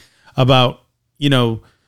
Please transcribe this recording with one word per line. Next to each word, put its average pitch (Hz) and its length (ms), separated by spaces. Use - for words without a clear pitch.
about, 127 460
you 143 120
know, 120 340